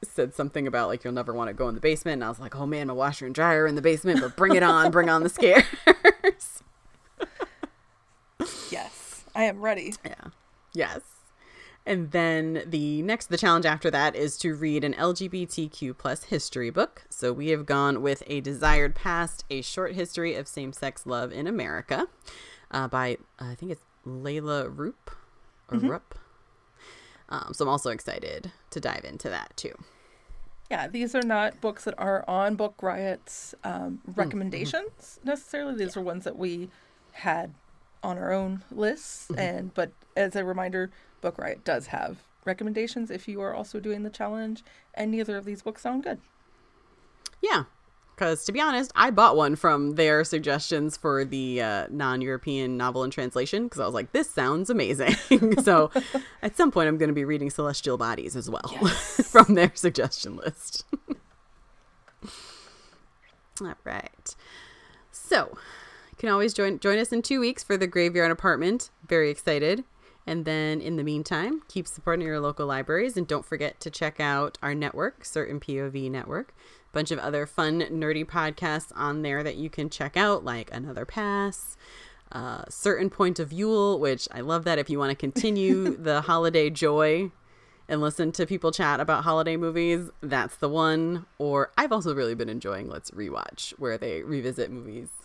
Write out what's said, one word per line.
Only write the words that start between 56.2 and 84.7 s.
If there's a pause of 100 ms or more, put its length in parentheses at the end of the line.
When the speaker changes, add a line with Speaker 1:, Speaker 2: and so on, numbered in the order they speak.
Speaker 1:
at
some
point,
I'm
gonna
be
reading
Celestial
Bodies
as
well
<laughs>
Speaker 2:
Yes.
Speaker 1:
from
their
suggestion
list. (1400)
<laughs>
All (100)
right. (760)
So (600)
you
can
always
join,
join
us
in
two
weeks
for
The
Graveyard
Apartment. (180)
Very
excited. (400)
And
then
in
the
meantime,
keep
supporting
your
local
libraries
and
don't
forget
to
check
out
our
network,
Certain
P
O
V
Network. (400)
Bunch
of
other
fun,
nerdy
podcasts
on
there
that
you
can
check
out,
like
Another
Pass, (560)
uh,
Certain
Point
of
View,
which
I
love
that